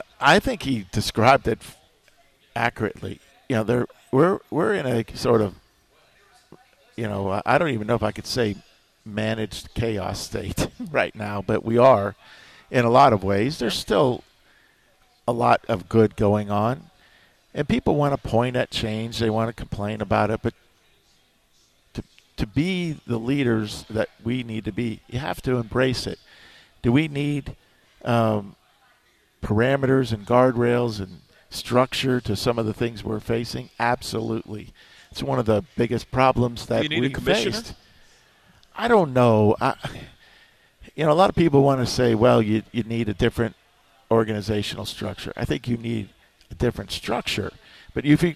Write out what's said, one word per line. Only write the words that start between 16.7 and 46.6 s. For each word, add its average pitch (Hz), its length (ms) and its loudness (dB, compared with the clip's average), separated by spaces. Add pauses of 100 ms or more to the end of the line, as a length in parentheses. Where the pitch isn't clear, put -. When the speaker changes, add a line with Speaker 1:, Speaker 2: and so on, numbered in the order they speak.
Speaker 1:
and - 160 -6
people 226 280 0
wanna 143 220 0
point 123 360 -2
at 123 160 -2
change. 110 480 -6
They 113 120 0
wanna 113 220 -2
complain 104 480 -8
about 104 300 0
it, 110 100 -4
but - 140 -4 (1400)
to, - 100 -10 (320)
to 113 100 -4
be 170 640 -2
the 117 100 -2
leaders 113 720 -2
that 107 180 -4 (140)
we 123 220 -4
need 110 220 -8
to 110 60 -4
be, 110 360 -6
you 120 100 -8
have 165 240 -8
to 127 140 0
embrace 123 500 -2
it. - 140 -8 (600)
Do 117 120 2
we 156 160 2
need, 143 480 -6 (480)
um, 110 500 0 (880)
parameters 127 680 2
and 101 140 -6
guardrails 120 760 2
and 92 200 -12 (300)
structure 127 680 0
to 110 140 -4
some 117 240 0
of 113 60 -2
the 107 80 -2
things 113 320 -4
we're 107 160 -4
facing? 120 480 -6 (100)
Absolutely. 113 920 -4 (380)
It's - 120 -10
one 135 160 -2
of 123 60 -2
the 104 200 2 (120)
biggest 117 340 -2
problems 123 560 2
that 117 120 -2
Speaker 2:
Do 117 60 0
you 151 40 -4
need 156 100 -2
a 135 100 0
Speaker 1:
we - 20 0
Speaker 2:
commissioner? 190 420 0
Speaker 1:
faced. 226 220 -10 (1000)
I - 140 -4
don't 190 240 4
know. 113 480 6
I, 131 140 0 (1200)
you 147 100 -2
know, 156 80 4
a - 20 4
lot 190 140 6
of 185 80 -2
people 147 260 6
wanna 135 240 2
say, 120 280 2
"Well, 120 260 6
you, 107 220 0 (100)
you 117 120 -2
need 117 240 -4
a 104 60 -4
different 113 420 -2 (540)
organizational 104 760 -2
structure." - 500 -10
I - 80 -4
think 135 240 -6
you 120 80 -2
need 113 320 -8 (420)
a - 40 -16
different 113 360 -4